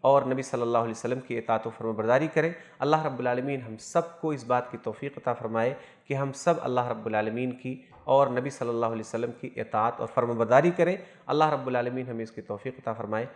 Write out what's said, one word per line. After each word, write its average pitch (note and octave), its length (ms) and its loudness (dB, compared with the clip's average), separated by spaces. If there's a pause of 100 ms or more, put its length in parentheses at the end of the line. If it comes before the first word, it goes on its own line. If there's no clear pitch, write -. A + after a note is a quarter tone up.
और C3+ 240 6
नबी C3 140 0
सल्लल्लाहु A#2+ 420 0
अलैहि A2+ 80 -4
वसल्लम A#2+ 280 -4
की - 160 -6
इताअत A2+ 300 0
और A2+ 60 -6
फरमाबरदारी A2+ 560 2
करें। D#3+ 260 0 (260)
अल्लाह D#3 260 2
रब्बुल B2+ 220 -2
आलमीन B2+ 340 -2
हम A2 200 -12
सब - 380 -2
को D#3 120 -2
इस B2+ 140 -6
बात B2 240 2
की A#2 100 -10
तौफीक C3+ 360 -8
अता - 180 -2
फ़रमाए A2+ 420 0 (320)
कि C#3+ 60 -2
हम C3+ 240 -2
सब E3 220 2
अल्लाह B2 300 0
रब्बुल A2 260 -4
आलमीन A2+ 380 0
की B2+ 220 -10 (320)
और C3+ 240 6
नबी B2+ 200 -2
सल्लल्लाहु A#2 400 -2
अलैहि A2 160 -6
वसल्लम A#2 220 -4 (100)
की - 180 -12
इताअत A2+ 420 0
और A2+ 160 -4
फरमाबरदारी A#2+ 560 6
करें। F3 260 2 (300)
अल्लाह D3+ 220 4
रब्बुल B2+ 260 -2
आलमीन B2 320 -2
हमें A2+ 160 -6
इसकी A2 200 -12
तौफीक B2+ 340 -8
अता A#2 160 -6
फ़रमाए। A2 420 -4